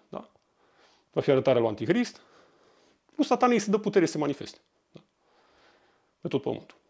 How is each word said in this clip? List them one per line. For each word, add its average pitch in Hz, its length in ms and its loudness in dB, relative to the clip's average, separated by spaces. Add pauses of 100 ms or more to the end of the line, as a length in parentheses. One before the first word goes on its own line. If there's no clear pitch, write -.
da? - 220 -14 (800)
Va 139 100 -2
fi 147 100 2
arătarea 131 280 4
lui 113 100 2
Antichrist. 131 520 -4 (920)
Nu, 294 100 0
Satana 247 280 2
îi 233 60 2
se 208 100 -2
dă 208 80 2
putere 202 280 0
să 156 60 -4
se - 60 -8
manifeste, 143 400 -6 (340)
da? - 100 -20 (1200)
Pe - 80 -12
tot 139 140 -2
pământul. - 360 -10 (120)